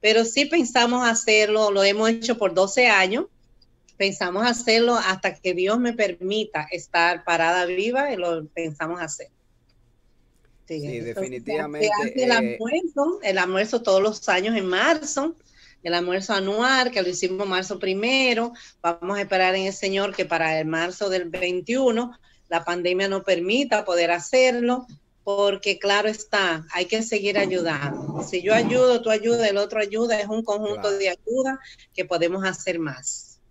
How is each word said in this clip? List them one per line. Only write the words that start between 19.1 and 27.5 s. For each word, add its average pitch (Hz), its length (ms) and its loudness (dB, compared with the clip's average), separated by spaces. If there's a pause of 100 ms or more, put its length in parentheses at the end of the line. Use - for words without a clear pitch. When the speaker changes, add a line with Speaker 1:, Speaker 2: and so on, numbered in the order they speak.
Speaker 1:
a 202 40 -2
esperar 185 320 2
en 190 120 0
el 196 80 -4
Señor 196 400 -2
que 190 100 -2
para 160 340 0
el 156 80 -2
marzo 175 440 -2
del 185 180 -2
veintiuno 220 840 -2 (360)
la 165 160 -2
pandemia 180 440 0
nos 190 160 -2
permita 208 600 0
poder 175 260 2
hacerlo, 247 760 2 (360)
porque 202 560 0
claro 202 300 2
está, 185 640 -2
hay 180 140 -2
que 220 160 -2
seguir 208 360 -2
ayudando. 160 840 -2